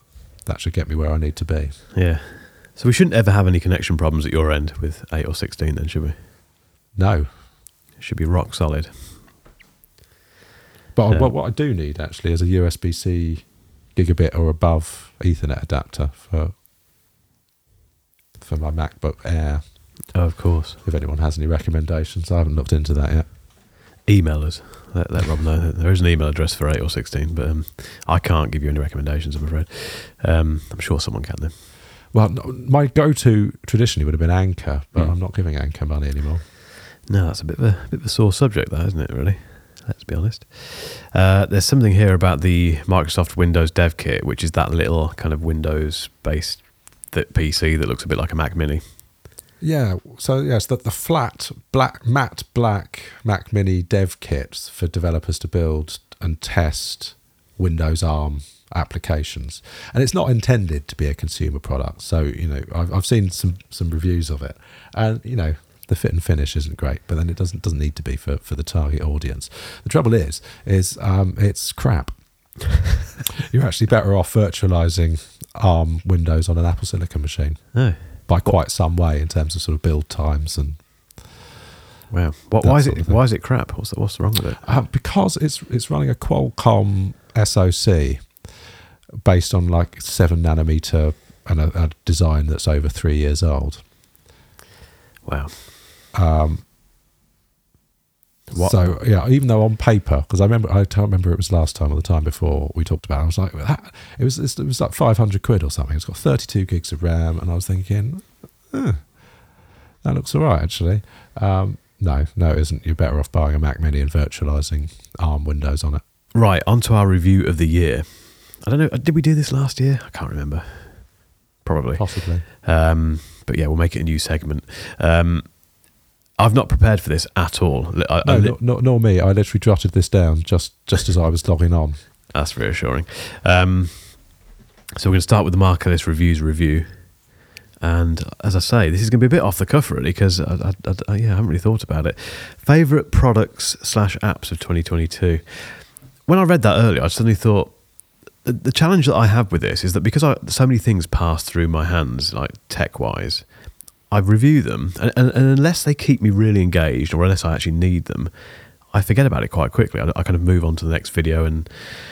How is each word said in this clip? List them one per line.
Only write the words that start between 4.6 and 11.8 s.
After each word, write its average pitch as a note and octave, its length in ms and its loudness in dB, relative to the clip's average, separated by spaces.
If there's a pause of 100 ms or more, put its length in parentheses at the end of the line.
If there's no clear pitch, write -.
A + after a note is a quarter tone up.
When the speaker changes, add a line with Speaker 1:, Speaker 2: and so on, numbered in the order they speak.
Speaker 2:
with D#2 320 -8
eight D#2+ 120 -4
or D2+ 80 -6
sixteen - 420 -4
then, D2 120 -6
should D#2 160 -4
we? D2+ 80 -4 (840)
Speaker 1:
No. F#2 300 2 (720)
Speaker 2:
It - 60 -20
should - 140 -8
be D#2+ 80 -2
rock E2+ 280 0
solid. D#2 360 -2 (2000)
Speaker 1:
But A2 140 2
I, A2 60 4
Speaker 2:
Yeah. E2 60 2
Speaker 1:
what, B2+ 120 2
what B2+ 140 -4
I A2+ 60 -4
do D3 220 -2
need, D2+ 280 -6